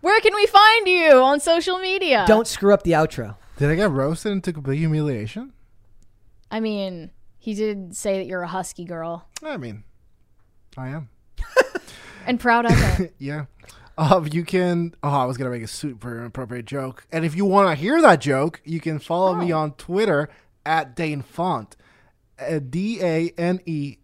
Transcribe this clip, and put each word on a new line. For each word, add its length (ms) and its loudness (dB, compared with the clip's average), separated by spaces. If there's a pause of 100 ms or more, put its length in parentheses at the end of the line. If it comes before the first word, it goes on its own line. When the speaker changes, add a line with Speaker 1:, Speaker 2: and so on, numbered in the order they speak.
Speaker 1:
where 200 4
can 140 2
we 120 2
find 420 6
you 280 4
on 240 4
social 380 0
media? 480 0
Speaker 2:
Don't 200 6
screw 260 2
up 120 2
the 80 0
outro. 440 -2 (220)
Speaker 3:
Did 120 2
I 40 2
get 160 2
roasted 420 -2
into 220 -4
complete 240 -4
humiliation? 760 -4 (1000)
Speaker 1:
I 80 -6
mean, 500 -6 (260)
he 180 -10
did 420 -6
say 220 -2
that 80 -6
you're 160 -6
a 60 -8
husky 360 -8
girl. 420 -10 (160)
Speaker 3:
I 140 -10
mean, 260 -12 (920)
I 140 -10
am. 240 -12
Speaker 1:
<laughs> 340 -12 (760)
And 120 -2
proud 280 2
of 340 4
it. 160 -6
Speaker 3:
<laughs> 20 -20
Yeah. 280 -8 (500)
Um, 340 4
you 140 -2
can, 580 0
oh, 60 -2
I 160 0
was 140 -4
gonna 100 -4
make 140 -8
a 40 -12
super 540 -10
inappropriate 460 -10
joke. 440 -10
And 140 -4
if 100 -2
you 120 0
wanna 280 4
hear 280 2
that 180 8
joke, 440 -2
you 160 -6
can 180 -6
follow 360 0
me 160 -2
Speaker 1:
Oh. 100 0
Speaker 3:
on 160 -4
Twitter 520 -2 (380)
at 280 -2
Dane 280 -6
Font. 520 -6 (640)
Uh, 200 -4
D 440 -4
A 360 0
N 260 0
E 400 -6